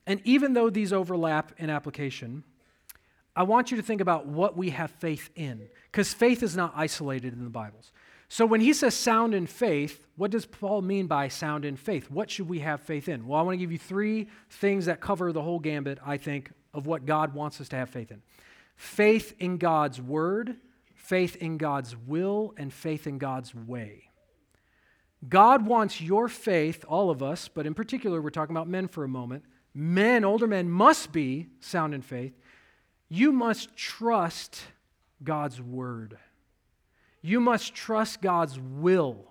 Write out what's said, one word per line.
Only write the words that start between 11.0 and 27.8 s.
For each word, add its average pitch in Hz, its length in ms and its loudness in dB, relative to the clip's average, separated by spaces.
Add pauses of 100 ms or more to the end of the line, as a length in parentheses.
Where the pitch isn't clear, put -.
by 143 200 0
sound 151 380 -4
in 143 100 -6
faith? 147 340 -6
What 180 200 -4
should 180 180 -6
we 170 120 -4
have 147 200 -4
faith 151 280 -6
in? 123 180 -6
Well, 143 120 0
I 160 40 4
wanna 185 160 0
give 175 140 -4
you 165 60 -4
three 214 500 -2 (200)
things 196 380 0
that 165 140 -2
cover 180 320 -2
the 156 100 -4
whole 170 160 -2
gambit, 143 440 -4
I 143 140 -6
think, 143 360 -8 (200)
of 143 140 -8
what 156 180 -2
God 151 300 0
wants 147 260 -8
us 135 100 -14
to 139 60 -6
have 127 140 -4
faith 117 200 -10
in. 107 120 -20 (540)
Faith - 600 2
in 180 200 -2
God's 151 420 2
word, 175 560 -2 (380)
faith 185 420 0
in 165 200 -4
God's 135 400 -4
will, 185 600 -2
and 139 140 -8
faith 156 340 -6
in 139 120 -6
God's 131 360 -6
way. 113 500 -12 (1200)
God 214 400 8
wants 220 340 2
your 196 280 2
faith, 165 580 0
all 180 240 2
of 135 120 -2
us, 143 260 -6
but 151 180 -6
in 156 80 -6
particular, 214 460 -4